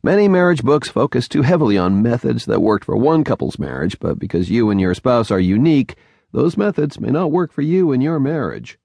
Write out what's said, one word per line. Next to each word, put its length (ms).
Many 240
marriage 380
books 240
focus 400
too 140
heavily 340
on 260
methods 440
that 160
worked 240
for 100
one 260
couple's 360
marriage, 420
but 180
because 320
you 200
and 100
your 140
spouse 360
are 80
unique, 560
those 240
methods 420
may 120
not 200
work 220
for 100
you 300
in 80
your 180
marriage. 680